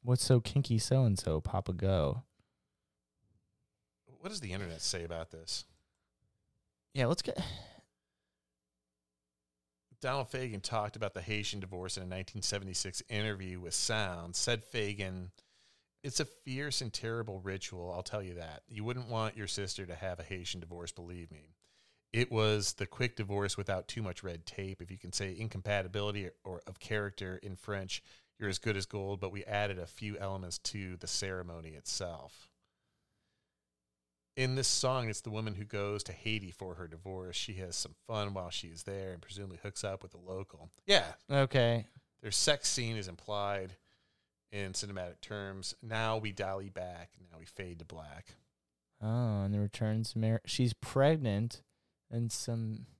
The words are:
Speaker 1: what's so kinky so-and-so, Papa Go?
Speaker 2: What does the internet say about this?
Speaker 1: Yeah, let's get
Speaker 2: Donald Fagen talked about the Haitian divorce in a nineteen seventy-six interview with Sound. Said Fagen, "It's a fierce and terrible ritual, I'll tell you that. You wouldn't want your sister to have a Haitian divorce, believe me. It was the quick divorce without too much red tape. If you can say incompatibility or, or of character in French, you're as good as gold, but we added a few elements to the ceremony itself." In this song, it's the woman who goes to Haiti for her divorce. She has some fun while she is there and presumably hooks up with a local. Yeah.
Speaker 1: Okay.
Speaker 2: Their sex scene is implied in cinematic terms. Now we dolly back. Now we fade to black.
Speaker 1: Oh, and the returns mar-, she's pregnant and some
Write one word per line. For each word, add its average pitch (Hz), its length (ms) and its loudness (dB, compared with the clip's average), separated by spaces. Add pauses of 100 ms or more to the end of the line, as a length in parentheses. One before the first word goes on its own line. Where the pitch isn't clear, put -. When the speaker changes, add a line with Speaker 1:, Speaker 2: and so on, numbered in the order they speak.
Speaker 1:
what's 123 220 6
so 123 160 10
kinky 117 380 4
so-and-so, 107 600 6
Papa - 320 0
Go? 92 500 4 (2000)
Speaker 2:
What 185 80 -8
does 208 120 -6
the 101 120 -4
internet 87 300 -4
say 90 220 0
about 82 260 -4
this? - 340 -6 (1300)
Speaker 1:
Yeah, 131 120 6
let's 156 160 4
get - 160 -2 (2500)
Speaker 2:
Donald 135 280 0
Fagen 123 320 -2
talked 107 360 0
about 107 180 -2
the 92 80 -4
Haitian 104 380 0
divorce 92 360 -6
in 95 60 -6
a 90 40 -6
nineteen 92 360 -6
seventy-six 98 680 -2
interview 98 520 -2
with 87 140 -6
Sound. 90 600 0
Said 113 260 2
Fagen, 98 680 -2 (760)
"It's 139 160 0
a 156 40 4
fierce 131 560 -4
and 120 120 -4
terrible 113 480 -2
ritual, 92 520 -4
I'll 90 100 -4
tell 104 200 -2
you 90 120 -6
that. 82 340 -10
You 107 160 -6
wouldn't 123 240 -2
want 110 280 0
your 104 120 -4
sister 98 380 -2
to 87 80 -6
have 90 260 -4
a 82 40 -8
Haitian 90 360 -6
divorce, 85 320 -10
believe 87 400 -12
me. 78 220 -20 (580)
It 120 180 4
was 107 440 4
the 98 120 -4
quick - 300 -2
divorce 101 400 0
without 98 320 -2
too 113 140 -6
much 92 200 -4
red 85 240 -6
tape. 95 340 -6
If 87 100 -12
you 92 80 -10
can 90 140 -10
say 95 260 -2
incompatibility 101 880 0
or, 90 60 -8 (120)
or 92 220 -6
of 92 120 -12
character 101 640 -2
in 95 140 -8
French, 98 460 -4 (360)
you're 104 100 0
as 95 100 0
good 107 180 2
as 95 100 -2
gold, 98 340 -4
but 95 120 -2
we 98 120 -6
added 101 340 2
a 87 80 -6
few 104 320 -6
elements 95 400 -4
to 92 400 -4
the 104 100 -8
ceremony 87 640 -4
itself." 78 800 -6 (1900)
In 131 180 4
this 131 140 2
song, 127 400 4
it's 107 140 -4
the 117 80 -6
woman 107 260 -2
who 107 80 -6
goes 101 400 -2
to - 80 -8
Haiti 98 400 -2
for 90 240 -8
her 90 100 -8
divorce. 92 480 -8
She - 200 -2
has 92 200 -6
some - 220 -4 (100)
fun 104 280 0
while 90 160 -4
she - 180 -6
is 82 160 -12
there 98 280 -4
and 87 80 -10
presumably 95 400 -10
hooks - 220 -6
up 98 180 -2
with - 140 -16
a 90 160 -12
local. 92 400 -8 (160)
Yeah. 190 200 8 (220)
Speaker 1:
Okay. 127 580 6 (360)
Speaker 2:
Their 113 80 -6
sex - 380 4
scene 113 280 0
is 98 120 -4
implied 98 640 -2 (800)
in 98 220 -4
cinematic 95 460 -4
terms. 98 600 -6
Now 110 360 2
we 107 120 -2
dolly 98 380 -2
back. 90 420 -8 (220)
Now 82 80 -18
we 82 60 -16
fade 90 340 -8
to 82 40 -10
black. 78 520 -14 (680)
Speaker 1:
Oh, 110 400 2
and 98 100 2
the 104 60 4
returns 110 560 2
mar-, 113 300 4
she's 123 280 4
pregnant 131 920 4 (480)
and 117 220 0
some 113 540 -2 (140)